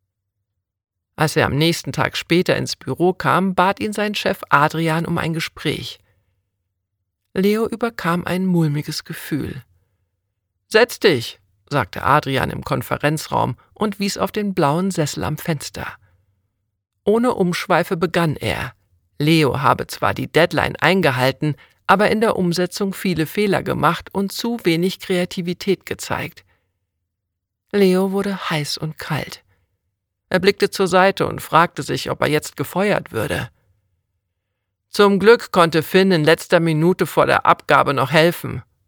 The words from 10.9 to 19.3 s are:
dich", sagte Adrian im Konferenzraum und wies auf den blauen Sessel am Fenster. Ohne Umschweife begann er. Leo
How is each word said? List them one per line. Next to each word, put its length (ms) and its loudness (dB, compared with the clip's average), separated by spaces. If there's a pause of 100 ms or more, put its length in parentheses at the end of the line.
dich", 400 2 (300)
sagte 340 -4
Adrian 460 0
im 160 -8
Konferenzraum 920 -2 (180)
und 260 -4
wies 180 -4
auf 160 -4
den 200 -4
blauen 380 0
Sessel 320 -4
am 140 -4
Fenster. 500 -8 (1160)
Ohne 280 2
Umschweife 600 0
begann 400 0
er. 380 -6 (460)
Leo 420 2